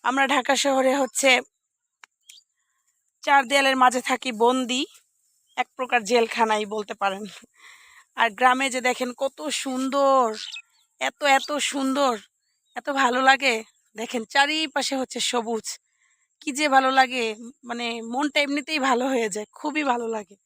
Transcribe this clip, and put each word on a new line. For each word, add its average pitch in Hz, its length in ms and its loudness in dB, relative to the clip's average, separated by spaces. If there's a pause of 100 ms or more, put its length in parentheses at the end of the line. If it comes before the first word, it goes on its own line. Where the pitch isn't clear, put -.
আমরা 269 220 2 (100)
ঢাকা 269 180 2 (100)
শহরে 262 380 2
হচ্ছে 269 280 0 (1900)
চার 277 260 6
দেয়ালের 269 340 4
মাঝে 254 260 6
থাকি 254 220 -2 (120)
বন্দি, 254 380 2 (800)
এক - 60 -2 (100)
প্রকার 247 220 0 (100)
জেলখানাই 226 560 2 (100)
বলতে 214 260 -8
পারেন। 196 220 -2 (920)
আর 233 100 -4 (120)
গ্রামে 254 360 2
যে 262 40 -4 (100)
দেখেন 247 200 -4 (120)
কত 269 180 -6 (240)
সুন্দর, 269 600 2 (760)
এত, 262 200 -6 (160)
এত - 120 -2 (220)
সুন্দর, 269 420 0 (640)
এত - 80 -10 (160)
ভালো 247 160 2 (100)
লাগে। 262 260 2 (440)
দেখেন 233 220 -6 (120)
চারিপাশে 285 680 0
হচ্ছে 247 180 -8 (100)
সবুজ, 226 360 -4 (760)
কি - 160 -8
যে 302 80 -2 (100)
ভালো 262 140 4 (100)
লাগে, 254 260 0 (440)
মানে 240 160 -6 (280)
মনটা 285 320 -2
এমনিতেই 294 340 -4 (100)
ভালো 247 240 2
হয়ে 233 220 0
যায়, 214 120 -8 (120)
খুবই 302 320 -4
ভালো 240 240 -2
লাগে 208 200 -12 (100)